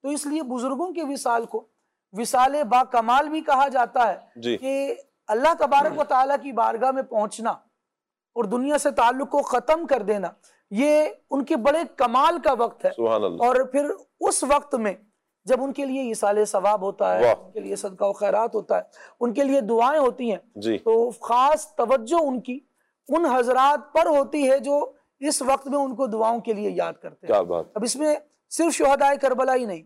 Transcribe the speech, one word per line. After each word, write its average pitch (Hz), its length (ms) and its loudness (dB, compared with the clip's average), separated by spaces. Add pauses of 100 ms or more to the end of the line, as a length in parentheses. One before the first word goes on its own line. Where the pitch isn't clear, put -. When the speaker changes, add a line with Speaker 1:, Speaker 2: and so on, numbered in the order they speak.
Speaker 1:
تو 269 60 -8
اس 294 180 -6
لیے 302 160 -4
بزرگوں 262 500 -6
کے 262 120 -8
وصال 240 420 -4
کو 226 200 -10 (460)
وصال 262 500 0
با 247 220 2
کمال 247 440 2
بھی 311 120 -4
کہا 285 280 2
جاتا 240 400 0
ہے - 320 -8
Speaker 2:
جی۔ 240 160 -2
Speaker 1:
کہ 269 380 -4 (320)
اللہ 269 320 2
تبارک 285 400 2
و 294 60 0
تعالیٰ 269 380 2
کی 277 100 -12
بارگاہ 226 380 0
میں 262 120 -4
پہنچنا 220 480 -4 (840)
اور 240 100 -2
دنیا 254 340 -2
سے 285 120 0
تعلق 262 400 0
کو 285 120 0
ختم 311 440 0
کر 240 160 2
دینا، 196 260 -2 (420)
یہ 294 340 4 (260)
ان 262 140 -2
کے 320 120 0
بڑے 277 220 2 (180)
کمال 269 420 2
کا 285 140 2
وقت 226 320 -4
ہے۔ - 120 2
Speaker 2:
سبحان 113 280 0
اللہ۔ 95 200 -2
Speaker 1:
اور 247 120 2
پھر 269 300 0 (340)
اس 339 220 0
وقت 285 320 0
میں 214 200 -2 (500)
جب 240 180 0
ان 269 100 -6
کے 277 120 -6
لیے 269 180 -4
ایصال 214 420 0
ثواب 202 380 0
ہوتا 190 360 -2
ہے، 123 60 4
Speaker 2:
واہ۔ 156 140 6
Speaker 1:
ان - 140 -20
کے - 80 -10
لیے 196 160 -8
صدقہ 202 280 -6
و 196 80 0
خیرات 208 420 0
ہوتا 214 220 -2
ہے، 180 60 -2 (380)
ان 240 140 -2
کے 277 100 2
لیے 269 160 2
دعائیں 233 400 2
ہوتی 247 300 0
ہیں، 185 80 -2 (160)
Speaker 2:
جی۔ 113 240 -2
Speaker 1:
تو 226 320 2
خاص 262 640 0
توجہ 262 500 0
ان 254 160 -4
کی 254 200 -10 (480)
ان 320 180 0
حضرات 254 680 2
پر 330 140 4
ہوتی 285 440 2
ہے 269 80 6
جو 285 340 -2 (280)
اس 285 220 -2
وقت 269 240 0
میں 277 120 -2
ان 269 160 -2
کو 262 120 -2
دعاؤں 220 340 0
کے 233 120 -6
لیے 202 180 -4
یاد 170 220 -4
کرتے - 340 -18
ہیں۔ 110 80 2
Speaker 2:
کیا 101 80 4
بات۔ 85 320 -2
Speaker 1:
اب 214 80 -4
اس 240 140 -4
میں 302 200 0 (340)
صرف 320 240 0
شہدائے 277 420 2
کربلا 262 380 0
ہی 254 100 0
نہیں 170 220 -10